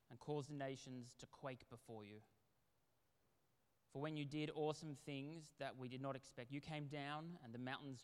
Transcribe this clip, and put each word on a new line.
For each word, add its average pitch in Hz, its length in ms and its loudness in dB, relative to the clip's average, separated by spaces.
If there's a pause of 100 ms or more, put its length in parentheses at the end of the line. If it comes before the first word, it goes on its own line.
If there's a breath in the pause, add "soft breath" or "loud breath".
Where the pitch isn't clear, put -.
and 123 80 -10
cause 147 300 2
the 147 60 -4
nations 131 680 -2
to - 60 -10
quake - 440 -6
before 110 360 -8
you. 107 160 -10 (1700)
For 139 120 2
when 156 120 4
you 151 80 4
did 151 300 4
awesome 151 500 6
things 147 540 -2
that 131 180 0
we 127 120 -2
did 131 120 -2
not 135 160 2
expect, 123 360 -6
you 143 100 0
came 151 240 0
down 151 580 -2
and 117 80 -8
the 117 60 -2
mountains 131 460 -2